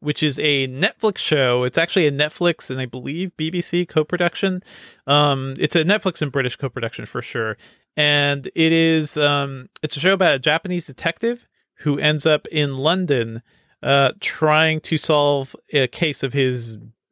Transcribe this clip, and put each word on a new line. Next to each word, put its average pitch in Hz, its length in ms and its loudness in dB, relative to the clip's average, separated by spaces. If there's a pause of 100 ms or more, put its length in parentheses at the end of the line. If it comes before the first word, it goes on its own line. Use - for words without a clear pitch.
which 147 220 -4
is 147 180 0
a 143 280 0
Netflix 170 500 -2
show. 123 460 2
It's 123 140 -2
actually 170 280 2
a 147 60 2
Netflix 151 560 -2
and 131 100 -6
I 131 60 -4
believe 139 540 -8
B 156 100 -2
B 175 140 -2
C 175 240 -2
co-production. 175 760 0 (440)
Um, 139 520 2
it's - 160 0
a 160 100 2
Netflix 190 360 0
and 147 100 -2
British 131 260 -2
co-production 117 500 -6
for - 160 -6
sure. 110 340 -4 (400)
And 143 520 0
it 160 240 2
is, 160 440 2
um, 139 540 0 (120)
it's - 140 -4
a 139 40 -6
show 175 120 4
about 180 220 4
a 135 40 0
Japanese 165 480 -2
detective 233 640 -6 (280)
who 147 220 -2
ends 151 280 0
up 151 220 2
in 147 280 -2
London, 135 640 0 (420)
uh, 139 380 2
trying 156 600 2
to - 180 -2
solve 143 580 2 (160)
a 135 160 2
case - 340 -2
of 131 120 -2
his 123 420 -2 (360)